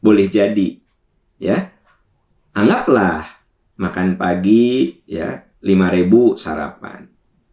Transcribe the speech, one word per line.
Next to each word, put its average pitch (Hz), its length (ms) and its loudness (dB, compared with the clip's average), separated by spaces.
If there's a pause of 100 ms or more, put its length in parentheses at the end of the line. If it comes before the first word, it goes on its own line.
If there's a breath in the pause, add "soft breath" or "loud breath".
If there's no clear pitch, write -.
Boleh 104 240 4
jadi. 101 560 -2 (560)
Ya. - 320 -4 (800)
Anggaplah 104 760 0 (520)
makan 92 400 -4
pagi, 110 880 0
ya, - 400 -10 (160)
lima 95 280 2
ribu 95 440 2
sarapan. - 720 -12 (460)